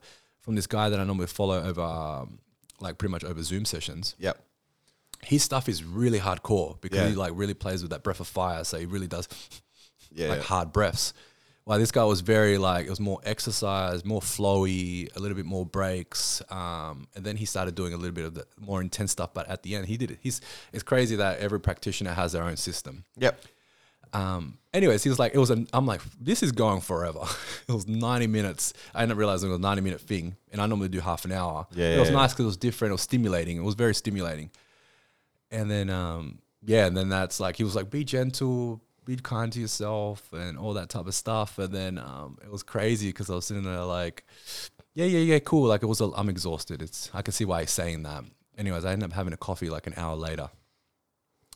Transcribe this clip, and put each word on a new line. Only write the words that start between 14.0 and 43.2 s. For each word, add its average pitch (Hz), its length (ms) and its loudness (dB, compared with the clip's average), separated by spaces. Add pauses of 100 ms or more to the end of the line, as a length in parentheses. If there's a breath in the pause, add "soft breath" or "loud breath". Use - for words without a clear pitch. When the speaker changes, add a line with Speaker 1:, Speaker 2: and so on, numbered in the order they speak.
Speaker 1:
more 104 160 0
flowy, 92 960 0
a - 40 -8
little 101 160 -4
bit 95 100 -6
more 92 180 -2
breaks. 92 840 -2
Um, 80 640 -8
and 98 100 -12
then 104 120 -4
he 107 80 -4
started 92 320 -4
doing 87 180 -2
a - 20 -6
little 87 200 -4
bit 82 80 -6
of 80 100 -8
the 80 100 -10 (140)
more 98 220 -4
intense 92 320 -2
stuff. 90 200 -4
But 87 160 -6
at 92 140 -8
the 101 140 -6
end, 95 100 -6
he 110 100 -4
did 120 140 -4
it. - 100 -12
He's, 127 200 -4 (320 loud breath)
it's - 100 -6
crazy 127 320 4
that 98 240 2
every 104 220 0
practitioner 92 540 -2
has 87 180 2
their 85 100 -2
own 85 140 -2
system. 82 480 -8 (120)
Speaker 2:
Yep. 127 240 2 (720 soft breath)
Speaker 1:
Um, 92 460 -2 (160)
anyways, 160 300 6
he 143 40 4
was 131 120 4
like, 120 140 4
it 139 40 6
was 127 120 6
an, 117 220 2
I'm 127 140 4
like, 101 160 0 (180)
"This 156 220 0
is 147 100 4
going 110 300 2
forever." 82 380 -4
<laughs> - 480 -8
It 127 40 0
was 101 160 -2
ninety 117 380 2
minutes. 104 480 0 (200 loud breath)
I - 80 2
ended 117 120 2
up 104 40 -2
realizing 98 300 2
it 92 40 2
was 87 60 0
a 90 40 0
ninety 98 180 2
minute 92 220 -2
thing, 90 340 -4 (140)
and 104 100 -4
I 104 60 2
normally 101 240 0
do 90 100 -2
half 85 240 -2
an 90 80 -4
hour. 85 380 -4
Speaker 2:
Yeah, 85 220 2
Speaker 1:
But 82 40 6
it 85 40 8
was 82 100 8
Speaker 2:
yeah. - 60 6
Speaker 1:
nice 131 180 4
'cause - 100 0
it - 20 2
was 98 120 0
different. 113 320 0
It 98 40 0
was 92 80 -2
stimulating. 90 540 0
It 85 60 -4
was 101 140 0
very 113 180 4
stimulating. 85 560 -2 (1000 soft breath)
And 107 200 -2
then, 101 180 2
um, 85 520 -4 (220)
yeah, 110 240 8
and 87 100 4
then 95 120 2
that's 95 320 0
like, 90 160 0
he 110 80 0
was 101 100 0
like, 98 160 -2
"Be 143 140 -2
gentle, 127 760 0 (240)
be 127 100 -4
kind 117 360 -2
to 120 80 -6
yourself," 104 760 -4
and 82 240 -6
all 104 160 -4
that 90 160 -6
type 90 160 -6
of 95 80 -4
stuff. 110 440 -2
And 95 160 -4
then, 95 220 -4
um, 67 480 -10
it 104 60 -18
was 101 120 -8
crazy 107 520 2
'cause 98 160 -6